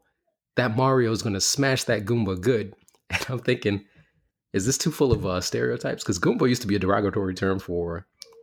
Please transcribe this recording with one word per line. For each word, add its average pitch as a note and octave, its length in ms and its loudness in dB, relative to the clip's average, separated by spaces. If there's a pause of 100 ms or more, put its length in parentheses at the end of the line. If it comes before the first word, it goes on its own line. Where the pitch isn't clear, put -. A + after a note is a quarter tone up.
(560)
that B2 200 0
Mario's B2 480 2
gonna G2 180 -2
smash C3+ 440 0
that G#2+ 200 0
Goomba G2 340 0
good." G#2 400 0
<laughs> - 40 -20 (260)
And - 200 -4
I'm B2+ 100 -6
thinking, G#2 460 0 (680)
is G2 140 0
this C3 120 0
too E3 140 0
full C3+ 220 2
of, F#2+ 120 0
uh, F2+ 140 -2
stereotypes? A#2+ 640 -4
'Cause F#2 160 -2
Goomba E3+ 300 2
used B2 140 0
to G2+ 40 -4
be G2+ 80 2
a G2+ 40 0
derogatory G2 540 0
term F#2+ 260 0
for F2 460 -6 (380)